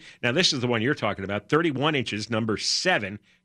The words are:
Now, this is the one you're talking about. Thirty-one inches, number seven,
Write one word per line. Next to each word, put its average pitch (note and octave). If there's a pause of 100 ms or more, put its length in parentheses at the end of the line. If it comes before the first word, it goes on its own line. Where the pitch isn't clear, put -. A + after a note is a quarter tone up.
(240)
Now, A#2+
this E3+
is C3+
the B2
one A#2+
you're C#3
talking G2+
about. G2+
Thirty-one D3+
inches, G#2+
number A2
seven, A2 (260)